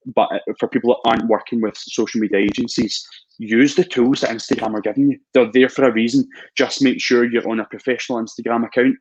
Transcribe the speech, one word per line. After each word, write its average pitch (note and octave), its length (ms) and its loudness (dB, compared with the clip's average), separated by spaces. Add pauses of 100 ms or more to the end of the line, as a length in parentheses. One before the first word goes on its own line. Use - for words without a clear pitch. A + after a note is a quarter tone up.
(140)
but, - 200 2
uh, G2+ 60 -4 (200)
for A2+ 80 -4
people A#2+ 260 2
that - 160 -2
aren't A2+ 200 0
working A2+ 320 -2
with G#2+ 160 -4
social - 420 -4
media G2+ 200 0
agencies, A2 680 -2 (300)
use A#2 380 2
the - 100 2
tools C3 340 0
that B2+ 100 -2
Instagram A2+ 440 -4
are G#2+ 80 -4
giving C3+ 300 0
you. C3 80 -4 (140)
They're A#2+ 200 4
there B2+ 160 6
for C3+ 160 0
a A#2+ 80 4
reason. A#2 340 2 (300)
Just C3+ 260 -2
make B2+ 160 2
sure A#2+ 240 2
you're A#2 260 -2
on A2 120 -2
a G2+ 40 -6
professional A#2+ 560 -6
Instagram A#2 440 -4
account B2+ 360 2